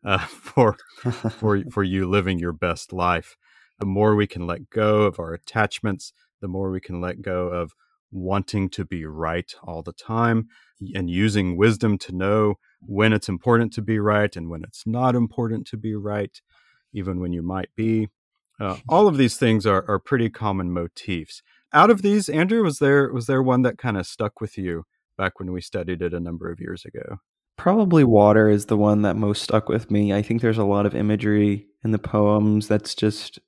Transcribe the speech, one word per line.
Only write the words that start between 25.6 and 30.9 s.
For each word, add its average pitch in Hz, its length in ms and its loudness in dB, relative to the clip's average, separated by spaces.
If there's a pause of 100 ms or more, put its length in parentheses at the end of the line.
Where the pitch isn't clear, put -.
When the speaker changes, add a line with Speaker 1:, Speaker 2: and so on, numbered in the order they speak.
Speaker 1:
studied 87 400 -6
it 87 120 -4
a 87 60 -6
number 85 320 -10
of 85 80 -14
years - 260 -12
ago? - 340 -14 (380)
Speaker 2:
Probably 180 460 4
water 107 460 8
is 104 160 4
the 110 120 0
one 104 260 4
that 98 140 2
most 104 260 0
stuck - 260 0
with 113 220 -2
me. 104 220 2
I 104 80 0
think 113 200 -2
there's 113 160 0
a 110 60 0
lot 101 220 2
of 101 100 0